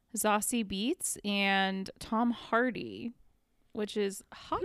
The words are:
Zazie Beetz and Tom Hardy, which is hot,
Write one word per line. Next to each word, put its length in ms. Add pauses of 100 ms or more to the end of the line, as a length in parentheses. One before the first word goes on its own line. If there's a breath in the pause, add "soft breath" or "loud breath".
(160)
Zazie 480
Beetz 600
and 640 (100)
Tom 340
Hardy, 800 (600)
which 240
is 360
hot, 320